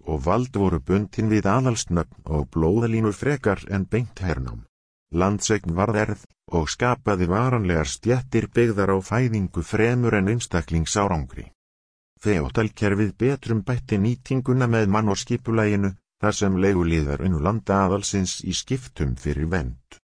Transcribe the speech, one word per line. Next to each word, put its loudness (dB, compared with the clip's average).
og -4
vald 0
voru 2
bundin 0
við 2
aðalsnöfn -2
og -2
blóðalínur 2
frekar -2
en -2
beint -4
hernám. -4
Landseign 0
varð 0
erfð -6
og 0
skapaði 0
varanlegar 0
stéttir 0
byggðar 2
á 2
fæðingu -2
fremur 2
en 2
einstaklingsárangri. -2
Feodalkerfið 0
betrumbætti -2
nýtinguna 0
með 2
mannskipulaginu, 0
þar 2
sem 2
leiguliðar 2
unnu 0
landa 0
aðalsins -2
í -4
skiptum -4
fyrir -4
vernd. -6